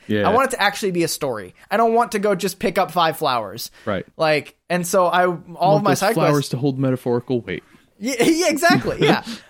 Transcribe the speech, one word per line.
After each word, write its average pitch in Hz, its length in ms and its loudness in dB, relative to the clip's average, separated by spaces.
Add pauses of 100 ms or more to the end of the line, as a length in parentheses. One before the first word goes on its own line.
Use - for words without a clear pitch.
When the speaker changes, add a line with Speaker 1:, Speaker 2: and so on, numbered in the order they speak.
Speaker 1:
Yeah. 104 200 2
Speaker 2:
I 196 60 2
want 262 180 4
it 254 40 -6
to 190 80 -2
actually 202 300 0
be 170 100 0
a 160 40 0
story. 107 460 -6 (160)
I 196 80 -2
don't 226 160 2
want 233 200 2
to 214 60 -2
go 202 140 2
just 190 240 -4
pick - 220 -2
up 175 100 0
five 165 280 0
flowers. 117 520 -4 (160)
Speaker 1:
Right. 98 200 -2 (120)
Speaker 2:
Like, 156 380 0 (120)
and 175 200 -2
so 185 180 2
I, 180 220 2
all 180 60 0
Speaker 1:
I - 20 -10
want 170 420 0
Speaker 2:
of 202 60 0
my 202 80 2
Speaker 1:
those 175 80 0
Speaker 2:
side 208 160 2
Speaker 1:
flowers 151 160 2
Speaker 2:
quests 147 200 0
Speaker 1:
to 139 60 -4
hold 131 220 -2
metaphorical 127 600 -2
weight. 95 220 -8 (360)
Speaker 2:
Yeah, 247 180 -4
<laughs> 233 60 2
yeah, 330 260 2
exactly. 330 500 2
Yeah. - 280 2
Speaker 1:
<laughs> 233 60 -10 (160)